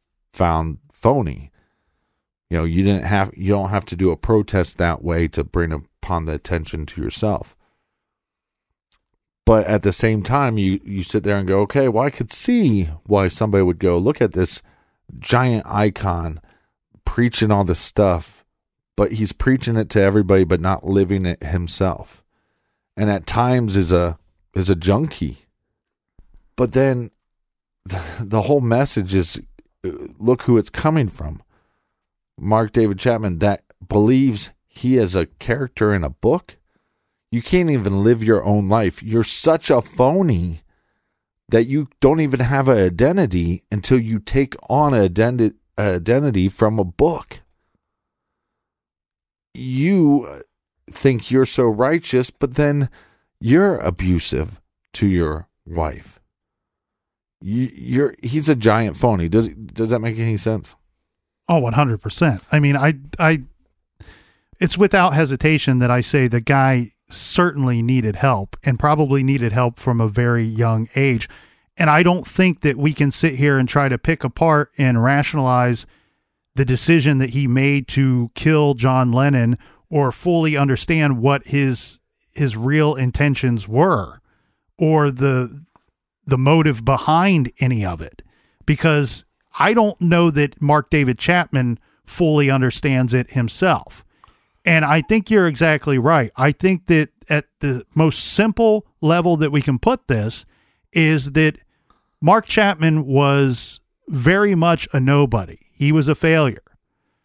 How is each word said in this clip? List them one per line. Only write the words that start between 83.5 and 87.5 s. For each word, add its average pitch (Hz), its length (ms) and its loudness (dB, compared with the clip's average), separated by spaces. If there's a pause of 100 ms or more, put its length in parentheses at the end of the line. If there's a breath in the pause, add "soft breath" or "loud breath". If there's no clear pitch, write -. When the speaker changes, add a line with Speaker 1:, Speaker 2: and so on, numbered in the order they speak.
Speaker 2:
were 123 540 0 (560)
or 151 340 2
the, 127 540 -2 (640)
the 131 100 0
motive 139 480 2
behind 151 760 0